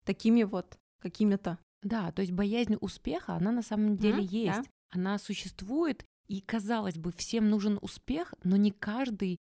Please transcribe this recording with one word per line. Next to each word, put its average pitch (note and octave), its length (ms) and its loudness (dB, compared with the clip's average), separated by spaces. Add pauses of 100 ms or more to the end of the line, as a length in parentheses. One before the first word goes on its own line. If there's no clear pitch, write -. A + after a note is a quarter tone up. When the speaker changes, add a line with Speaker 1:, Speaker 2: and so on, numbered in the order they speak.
Speaker 1:
такими A3+ 400 4
вот F#3+ 340 -4 (220)
какими-то. G3 580 0 (240)
Speaker 2:
Да, G3+ 300 -2
то F#3+ 80 -4
есть F#3 120 -2
боязнь G#3 480 2
успеха, A#3+ 540 -6
она F3+ 180 0
на A#3+ 100 0
самом G#3+ 340 0
деле G#3 220 2
Speaker 1:
Мгм, G3+ 80 0
да. F3 40 -8
Speaker 2:
есть. G#3+ 400 -2 (200)
Она F#3+ 280 -2
существует, A3+ 840 -4 (240)
и, G3 120 -6
казалось G#3 580 -2
бы, E3+ 140 -6
всем A3 360 0
нужен G#3 320 2
успех, - 540 -6 (100)
но F3+ 120 4
не G3+ 140 6
каждый G#3 680 -4 (100)